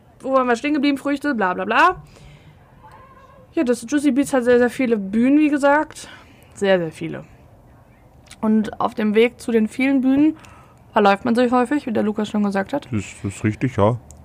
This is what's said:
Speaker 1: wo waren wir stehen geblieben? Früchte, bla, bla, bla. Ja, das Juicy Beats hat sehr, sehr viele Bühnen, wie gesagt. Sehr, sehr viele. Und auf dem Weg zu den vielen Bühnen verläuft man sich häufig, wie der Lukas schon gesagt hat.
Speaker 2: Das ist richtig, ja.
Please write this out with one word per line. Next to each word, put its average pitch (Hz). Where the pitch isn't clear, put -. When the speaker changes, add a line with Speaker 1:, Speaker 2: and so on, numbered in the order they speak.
Speaker 1:
wo 262
waren 254
wir 233
stehen 294
geblieben? 277
Früchte, 285
bla, 185
bla, 185
bla. 294
Ja, 330
das 233
Juicy 294
Beats 262
hat 254
sehr, 240
sehr 240
viele 233
Bühnen, 220
wie 302
gesagt. 285
Sehr, 190
sehr 165
viele. 151
Und 214
auf 208
dem 214
Weg 233
zu -
den 220
vielen 269
Bühnen 285
verläuft 202
man 233
sich 240
häufig, 254
wie 233
der 220
Lukas 214
schon 208
gesagt 196
hat. 285
Speaker 2:
Das 104
ist -
richtig, 120
ja. 110